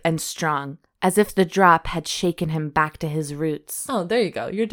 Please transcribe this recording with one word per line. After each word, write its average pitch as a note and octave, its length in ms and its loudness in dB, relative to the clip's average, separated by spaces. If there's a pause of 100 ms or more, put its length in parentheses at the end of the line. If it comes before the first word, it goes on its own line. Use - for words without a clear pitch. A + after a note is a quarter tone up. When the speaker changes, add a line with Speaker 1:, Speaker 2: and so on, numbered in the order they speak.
Speaker 1:
and D#3+ 160 0
strong, C#3+ 580 -4 (220)
as F#3 160 2
if G#3 180 2
the F#3+ 100 4 (120)
drop F3 320 6
had D#3+ 200 -6
shaken F3 420 -2
him D#3 200 -2
back D#3 280 0
to D#3+ 100 -4
his D3+ 260 -4
roots. D3+ 540 -6
Speaker 2:
Oh, A3 160 -2
there A3 160 0
you F#3 100 0
go. - 180 -6
You're G#3+ 240 -2